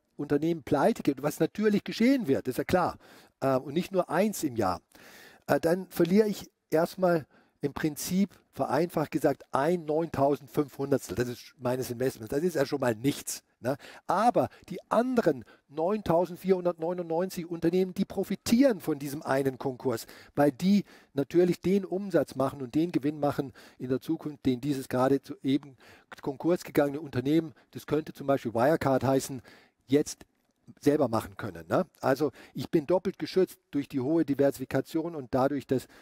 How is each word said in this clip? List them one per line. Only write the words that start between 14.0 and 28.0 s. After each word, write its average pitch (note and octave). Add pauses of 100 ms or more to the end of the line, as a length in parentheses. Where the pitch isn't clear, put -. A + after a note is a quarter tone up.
Aber F3+ (200)
die F3+ (100)
anderen A3 (240)
neuntausendvierhundertneunundneunzig F3
Unternehmen, F3+
die F#3+
profitieren A3+
von D3+
diesem C#3+
einen C3+
Konkurs, B2+ (280)
weil D3
die F#3+ (300)
natürlich E3+
den F#3+
Umsatz F3
machen C3+
und B2
den E3
Gewinn D3+
machen C#3+ (260)
in B2+
der B2+
Zukunft, D3+
den B2+
dieses C3+
gerade C3+
zu -
eben C#3 (460)
Konkurs D#3+
gegangene C#3+
Unternehmen, C#3+ (180)
das -
könnte D3+